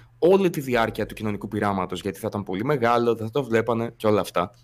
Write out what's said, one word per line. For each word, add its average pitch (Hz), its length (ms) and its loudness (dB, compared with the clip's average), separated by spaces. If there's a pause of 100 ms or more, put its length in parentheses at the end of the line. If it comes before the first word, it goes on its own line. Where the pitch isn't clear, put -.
(180)
όλη 185 320 4
τη 165 100 -4
διάρκεια 113 460 0
του - 80 -14
κοινωνικού 104 340 -6
πειράματος, 98 520 -2
γιατί 95 180 -6
θα 110 120 -8
ήταν 101 120 -4
πολύ 95 220 -4
μεγάλο, 120 500 2
δεν 110 120 -4
θα 113 60 -8
το 139 120 0
βλέπανε 113 520 0
και - 100 -6
όλα 107 140 4
αυτά, - 440 -2